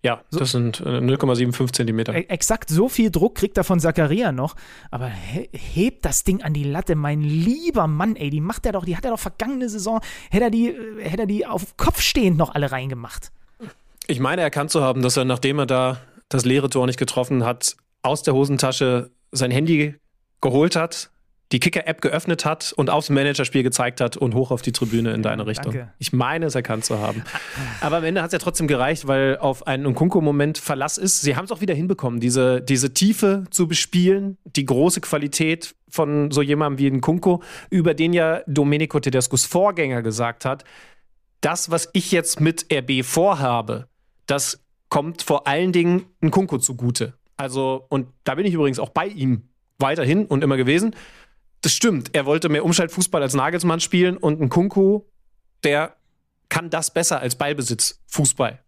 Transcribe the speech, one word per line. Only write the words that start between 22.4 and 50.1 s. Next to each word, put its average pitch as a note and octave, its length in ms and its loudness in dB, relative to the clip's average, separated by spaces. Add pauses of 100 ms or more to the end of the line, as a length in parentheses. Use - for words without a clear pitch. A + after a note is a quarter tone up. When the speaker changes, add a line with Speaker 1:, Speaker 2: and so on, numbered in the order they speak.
Speaker 1:
hat - 320 -4
und C#3+ 140 2
aufs D3+ 180 0
Managerspiel C#3 540 2
gezeigt B2 380 -2
hat A#2+ 140 -2
und A#2+ 200 -2
hoch C3 160 0
auf A#2+ 100 -2
die A#2+ 100 -4
Tribüne A2+ 420 0
in A2 100 -2
deine G#2+ 240 -4
Richtung. A2 260 -6
Speaker 2:
Danke. A2 240 -10
Speaker 1:
Ich - 160 -4
meine, C#3 320 0
es C#3+ 80 -2
erkannt A2+ 320 -4
zu A2 140 -2
haben. A2 240 -4 (580)
Aber D#3 160 0
am E3 60 -2
Ende E3+ 180 0
hat's E3+ 120 -4
ja F3 60 -2
trotzdem E3 280 -2
gereicht, C#3+ 400 0
weil C3+ 320 2
auf C3+ 260 -2
einen C#3 180 -2 (100)
Nkunku-Moment D3+ 680 2
Verlass C#3+ 400 -4
ist. F#3+ 220 0
Sie C#3+ 140 0
haben's F#3 160 -6
auch E3+ 80 -6
wieder F3+ 140 0
hinbekommen, C#3+ 460 -2
diese, B2+ 420 2
diese C3 320 0
Tiefe G3 560 2
zu F3 180 2
bespielen, F#3 760 2
die D3 220 -2
große C#3+ 360 4
Qualität D#3 720 -2 (140)
von D3 420 0
so C#3+ 140 2
jemandem C#3+ 340 0
wie C#3 140 2
Nkunku, E3+ 480 2 (320)
über E3+ 240 4
den E3 180 2
ja E3 320 2
Domenico D3 540 2
Tedescos C3 460 0
Vorgänger E3 580 0
gesagt A#2 420 -4
hat, C3+ 180 -4 (800)
das, E3 300 -2
was E3 220 0
ich - 180 0
jetzt E3 280 2
mit E3 320 2
R C#3 120 0
B C3 180 0
vorhabe, B2+ 840 0 (400)
das - 360 -4 (260)
kommt D#3 340 -2
vor C#3+ 240 0
allen E3+ 240 2
Dingen F3 340 2 (180)
Nkunku D#3+ 360 2
zugute. A#2+ 540 -4 (240)
Also, C3 520 -4
und C3+ 180 -2 (160)
da C3 120 -2
bin F#3+ 100 -2
ich F#3 80 2
übrigens C#3+ 240 2
auch - 120 -6
bei E3+ 180 -2
ihm C3+ 360 -2 (360)
weiterhin D3+ 460 2